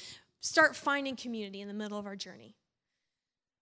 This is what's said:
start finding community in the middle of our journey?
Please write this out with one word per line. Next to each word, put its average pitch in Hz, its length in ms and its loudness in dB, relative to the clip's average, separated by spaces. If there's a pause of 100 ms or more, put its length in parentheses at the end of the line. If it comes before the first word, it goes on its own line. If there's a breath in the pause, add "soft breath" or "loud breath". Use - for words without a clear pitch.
(400 loud breath)
start 302 360 6
finding 277 380 0
community 214 460 -6
in 202 80 -8
the 202 60 -6
middle 208 240 -4
of 202 80 -6
our 196 100 -8
journey? 196 400 -12 (1040)